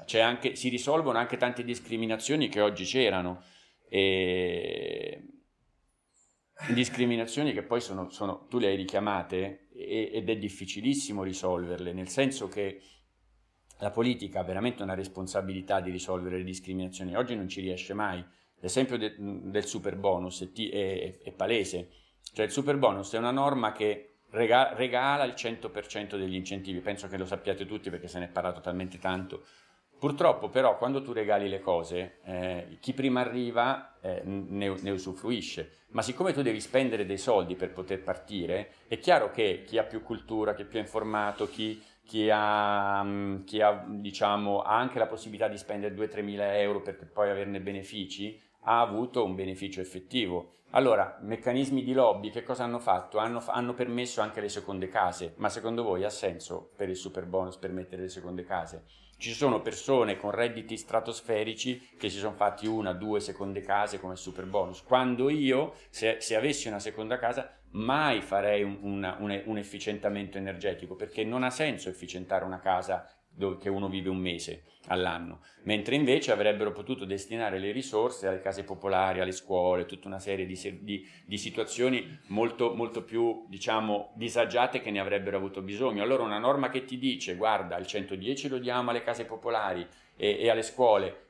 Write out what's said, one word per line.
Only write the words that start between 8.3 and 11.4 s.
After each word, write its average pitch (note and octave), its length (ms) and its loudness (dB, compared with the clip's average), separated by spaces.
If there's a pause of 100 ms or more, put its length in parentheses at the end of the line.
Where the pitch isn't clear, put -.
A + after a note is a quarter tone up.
tu A#2+ 100 0
le G#2 100 4
hai G2 80 4
richiamate, G2 960 -2
e, A2 380 -2
ed G#2+ 180 -2
è A2 60 2
difficilissimo G#2 880 -4
risolverle, F2 680 -2